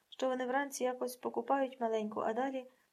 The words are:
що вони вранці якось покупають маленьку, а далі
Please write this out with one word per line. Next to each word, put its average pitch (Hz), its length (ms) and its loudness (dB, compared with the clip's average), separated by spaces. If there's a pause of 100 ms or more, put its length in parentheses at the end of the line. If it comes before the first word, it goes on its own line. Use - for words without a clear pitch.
що - 200 0
вони 254 180 0
вранці 269 380 0
якось 247 320 -2
покупають 254 640 0
маленьку, 220 400 0
а 226 120 2
далі 262 340 -2 (260)